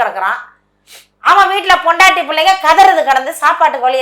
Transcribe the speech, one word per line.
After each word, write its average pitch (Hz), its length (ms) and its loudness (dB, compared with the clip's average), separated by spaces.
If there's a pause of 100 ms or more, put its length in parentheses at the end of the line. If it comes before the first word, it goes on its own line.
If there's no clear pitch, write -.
கிடக்குறான். 202 360 -4 (840)
அவன் 381 300 2
வீட்டுல 381 200 -2 (140)
பொண்டாட்டி 359 400 2
பிள்ளைங்க 320 260 0 (140)
கதறது 311 420 4
கடந்து 262 220 -2 (100)
சாப்பாட்டுக்கு 302 460 0
வழி 262 140 -2